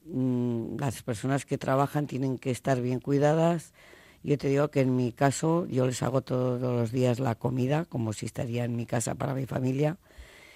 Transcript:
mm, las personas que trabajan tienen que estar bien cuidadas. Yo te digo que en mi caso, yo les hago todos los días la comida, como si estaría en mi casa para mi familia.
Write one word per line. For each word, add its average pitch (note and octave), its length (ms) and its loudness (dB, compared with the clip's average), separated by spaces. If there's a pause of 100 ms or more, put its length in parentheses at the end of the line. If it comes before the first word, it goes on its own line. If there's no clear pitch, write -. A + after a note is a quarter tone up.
mm, B2 720 -2
las C#3 240 -4
personas C3 440 -2
que C#3 120 -4
trabajan C#3 480 0
tienen C3 320 -2
que C3 140 -4
estar B2+ 300 0
bien B2 180 0
cuidadas. D#3 760 2 (500)
Yo D3 140 0
te C#3+ 120 -2
digo C#3+ 200 4
que C#3 120 2
en B2+ 140 4
mi B2 180 2
caso, D#3+ 520 2
yo B2+ 220 2
les B2+ 160 -2
hago B2+ 180 2
todos B2+ 400 0
los A#2+ 300 0
días B2 280 2
la B2+ 140 0
comida, C3 520 0
como A2 280 -4
si A#2 140 -8
estaría A#2+ 380 -4
en A#2+ 100 -2
mi A#2 100 -4
casa B2 300 -2
para C3+ 180 -4
mi C3 140 -4
familia. C#3 500 0 (580)